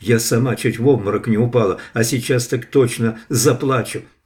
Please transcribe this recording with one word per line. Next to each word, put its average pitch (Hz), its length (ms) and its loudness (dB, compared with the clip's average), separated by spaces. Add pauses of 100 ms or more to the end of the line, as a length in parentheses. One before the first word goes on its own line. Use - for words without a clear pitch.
Я 113 180 2
сама 117 380 0
чуть - 220 -2
в 117 80 0
обморок 107 400 2
не 110 120 2
упала, 117 420 0 (120)
а 113 120 0
сейчас 123 420 -2
так 123 200 -4
точно 113 520 0 (100)
заплачу. 127 720 -2 (240)